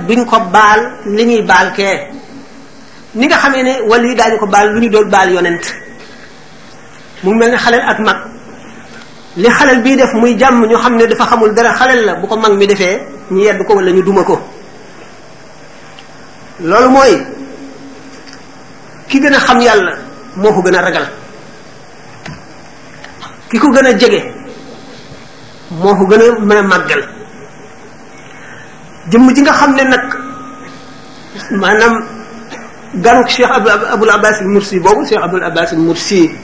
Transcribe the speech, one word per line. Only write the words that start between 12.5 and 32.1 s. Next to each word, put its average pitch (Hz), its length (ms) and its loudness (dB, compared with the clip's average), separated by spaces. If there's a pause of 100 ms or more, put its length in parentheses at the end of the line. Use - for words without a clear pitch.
mi 202 100 2
defee, 196 320 0 (320)
ñu 190 120 0
yedd 196 220 0
ko 214 100 2
wala 185 160 2
ñu 185 120 2
duma 190 200 2
ko. - 140 -2 (2250)
Loolu 208 300 2
mooy, 262 340 4 (1800)
ki 277 140 0
gën 285 120 2
a 262 60 4
xam 247 220 2
Yàlla 202 320 2 (420)
moo 202 160 2
ko 185 100 0
gën 180 140 2
a 180 60 2
ragal. 165 260 -2 (2500)
Ki 226 100 -2
ko 294 120 2
gën 262 160 4
a 247 100 4
jege 214 360 0 (1400)
moo 185 240 0
ko 190 120 2
gën 220 140 4
a 233 180 4
mën 208 180 2
a 208 40 2
màggal. 185 400 0 (2000)
Jëmm 240 240 6
ji 285 60 4
nga 294 120 4
xam 285 220 2
ne 269 80 2
nag, 262 220 0 (1500)
maanaam, 214 420 2 (1000)